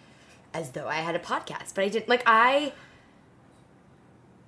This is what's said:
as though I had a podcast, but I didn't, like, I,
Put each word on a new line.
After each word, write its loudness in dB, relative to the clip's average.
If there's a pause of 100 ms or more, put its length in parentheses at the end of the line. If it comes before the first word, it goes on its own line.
(520)
as -8
though -8
I -4
had -4
a -4
podcast, -8
but 0
I 0
didn't, -4
like, 2
I, 4 (1800)